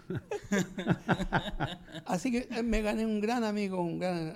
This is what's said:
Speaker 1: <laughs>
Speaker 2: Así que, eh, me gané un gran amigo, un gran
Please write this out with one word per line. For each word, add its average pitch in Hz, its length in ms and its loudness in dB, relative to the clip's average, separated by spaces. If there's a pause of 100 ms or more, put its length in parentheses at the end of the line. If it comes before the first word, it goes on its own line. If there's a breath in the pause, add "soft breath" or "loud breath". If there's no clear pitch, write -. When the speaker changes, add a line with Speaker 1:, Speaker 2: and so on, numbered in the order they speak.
(480)
Speaker 1:
<laughs> 175 1600 0
Speaker 2:
Así 262 240 0
que, 240 200 0
eh, 233 120 -2
me 220 200 4
gané 220 240 2
un 214 140 2
gran 226 240 2
amigo, 208 380 0
un 165 160 -2
gran 170 380 0